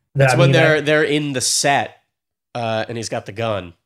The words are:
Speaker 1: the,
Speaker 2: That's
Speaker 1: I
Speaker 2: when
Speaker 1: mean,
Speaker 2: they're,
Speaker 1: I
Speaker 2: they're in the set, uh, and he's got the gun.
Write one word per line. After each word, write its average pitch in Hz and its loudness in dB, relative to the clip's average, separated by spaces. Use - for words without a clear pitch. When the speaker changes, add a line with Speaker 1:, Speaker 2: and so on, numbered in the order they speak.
Speaker 1:
the, 139 -4
Speaker 2:
That's 131 4
Speaker 1:
I 127 2
Speaker 2:
when - 6
Speaker 1:
mean, 170 4
Speaker 2:
they're, 160 4
Speaker 1:
I 147 -2
Speaker 2:
they're 151 2
in 147 -2
the 127 -4
set, - -2
uh, 113 -4
and 101 -8
he's 110 -8
got 117 -8
the 101 -16
gun. 101 -6